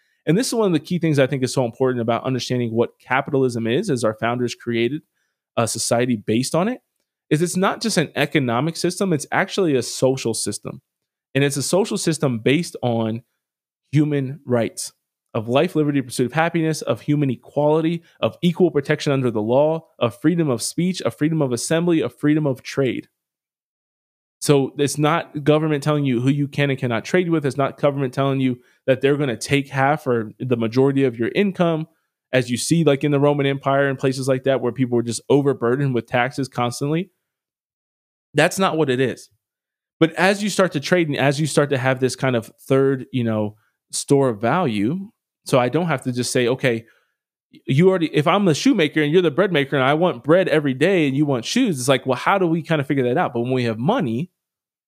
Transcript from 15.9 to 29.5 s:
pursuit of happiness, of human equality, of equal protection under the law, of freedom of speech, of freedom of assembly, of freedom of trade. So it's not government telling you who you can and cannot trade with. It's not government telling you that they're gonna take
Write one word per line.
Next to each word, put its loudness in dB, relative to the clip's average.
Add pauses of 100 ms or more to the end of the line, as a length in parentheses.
pursuit -2
of -8
happiness, 0
of -4
human 0
equality, -2 (160)
of -2
equal 2
protection 0
under 0
the -2
law, 0 (100)
of -2
freedom 2
of -2
speech, -4
of -4
freedom 0
of 0
assembly, 0
of -4
freedom 2
of -2
trade. -4 (1300)
So 2
it's -2
not -2
government 2
telling 0
you 0
who 0
you 0
can -2
and -2
cannot -4
trade 0
with. 0
It's -4
not -2
government 0
telling 0
you 0 (260)
that 2
they're 2
gonna -2
take -2